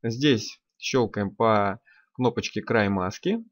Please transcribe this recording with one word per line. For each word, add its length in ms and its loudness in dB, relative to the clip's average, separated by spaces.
Здесь 580 0
щёлкаем 580 -2
по 440 2
кнопочке 480 -2
"Край 280 2
маски". 640 -2